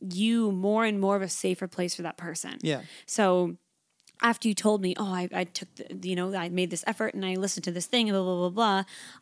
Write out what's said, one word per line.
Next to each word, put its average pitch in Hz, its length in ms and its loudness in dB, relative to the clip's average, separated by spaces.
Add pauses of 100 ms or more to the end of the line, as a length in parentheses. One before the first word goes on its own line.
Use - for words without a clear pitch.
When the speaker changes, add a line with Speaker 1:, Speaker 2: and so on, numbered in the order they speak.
Speaker 1:
you 214 520 2
more 202 340 2
and 208 140 0
more 196 160 4
of 190 60 0
a 190 60 -4
safer 185 400 -2
place 180 260 -4
for - 80 -8
that 165 140 -6
person. - 460 -8
Speaker 2:
Yeah. 147 200 0 (240)
Speaker 1:
So 180 500 2 (640)
after 233 280 2
you 208 60 2
told 214 280 4
me, 185 140 0
"Oh, 196 160 -4
I, 180 200 -2
I 185 120 0
took - 300 -10
the, 185 340 -10
you 185 60 -2
know, 180 200 -2
I 175 140 -4
made 180 220 0
this 170 160 -6
effort 220 280 -2
and 190 120 -4
I 185 80 -2
listened 185 300 -2
to 185 80 -2
this 175 140 -4
thing, 240 220 2
blah, 196 140 2
blah, 180 140 0
blah, 180 140 2
blah," 196 340 2 (380)